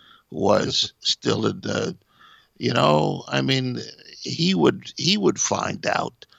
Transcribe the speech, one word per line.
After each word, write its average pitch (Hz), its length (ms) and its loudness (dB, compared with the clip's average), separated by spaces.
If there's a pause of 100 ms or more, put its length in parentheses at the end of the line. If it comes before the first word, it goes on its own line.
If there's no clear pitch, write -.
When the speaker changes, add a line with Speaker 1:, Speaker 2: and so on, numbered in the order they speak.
(300)
Speaker 1:
was - 640 0
Speaker 2:
<laughs> - 40 -20
Speaker 1:
still - 460 -2
in 98 160 -2
the, 104 340 -4 (640)
you 120 160 -2
know, 147 560 2
I 135 120 0
mean, 131 380 0 (420)
he 160 320 0
would, - 440 2
he 190 200 2
would 160 220 2
find - 480 -4
out. - 380 -4 (140)